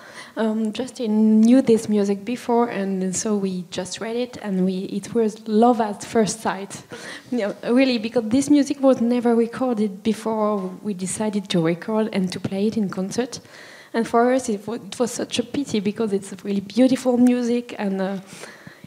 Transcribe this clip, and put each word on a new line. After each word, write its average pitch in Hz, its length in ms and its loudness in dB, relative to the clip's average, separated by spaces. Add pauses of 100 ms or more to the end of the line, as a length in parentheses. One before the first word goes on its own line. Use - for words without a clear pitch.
(360)
Um, 220 380 -2
Justin 220 640 2
knew 247 220 6
this 226 260 4
music 202 340 0
before, 233 460 0
and 190 480 -4
so 214 180 -2
we 190 360 -2
just - 280 -8
read 226 180 -6
it, 247 260 -6
and 190 240 0
we, 185 140 -2 (120)
it 202 220 -6
was 220 340 0
love 226 320 6
at 208 240 -4
first - 380 0
sight. 196 400 -6 (480)
You 247 80 -2
know, 202 180 -2 (160)
really, 254 240 4
because 226 320 -2
this 277 220 2
music 285 320 4
was 262 180 6
never 233 340 2
recorded 226 680 0
before 214 560 0 (240)
we 214 100 -4
decided 202 560 -4
to 175 140 2
record 214 500 0
and 185 180 0
to 165 100 -8
play 196 260 -2
it 226 100 -2
in 202 140 -2
concert. 196 500 -6 (540)
And 226 120 0
for 240 280 4
us, 262 160 -2
it 202 160 -6
wa-, 214 80 -8
it 202 240 -10
was 233 140 -2
such - 260 -6
a 247 60 0
pity, 269 360 -4
because 208 320 -2
it's 196 220 -4 (100)
really 202 160 -2
beautiful 254 560 2
music, 240 640 2
and, 190 240 -2
uh, 196 160 -4 (680)